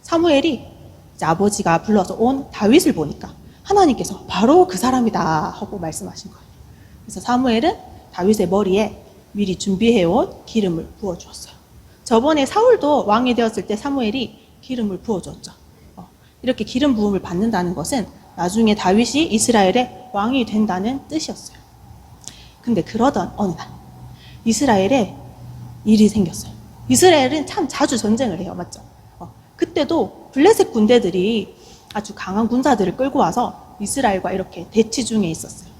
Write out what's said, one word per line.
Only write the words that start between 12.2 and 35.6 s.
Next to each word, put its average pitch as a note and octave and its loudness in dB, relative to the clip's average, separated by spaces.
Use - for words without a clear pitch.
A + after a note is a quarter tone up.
사울도 F#4 2
왕이 A#3 2
되었을 A3+ -2
때 G#3 -2
사무엘이 B3 -4
기름을 G#3+ -6
부어주었죠. - -8
어, F3 -20
이렇게 A#3+ -4
기름 B3+ -2
부음을 G#3 -2
받는다는 F3+ -2
것은 F#3 -6
나중에 G#3 2
다윗이 A3+ 2
이스라엘의 A3 2
왕이 A3+ -2
된다는 G#3+ -2
뜻이었어요. - -10
근데 G#3+ -2
그러던 A3 -2
어느 G3 -2
날 - -16
이스라엘에 A3 2
일이 G#3+ 6
생겼어요. - -2
이스라엘은 D4 4
참 E4+ -4
자주 C#4 -2
전쟁을 G#3+ 0
해요. F#3 -10
맞죠? F3 -12
어, F3 -16
그때도 D4+ -4
블레셋 F#4 4
군대들이 G#3+ 2
아주 G#3 -10
강한 G#3 -4
군사들을 A#3+ 0
끌고 C4+ -2
와서 G#3 -2
이스라엘과 G3 -2
이렇게 F#3 -8
대치 A3 0
중에 G#3+ 0
있었어요. - -10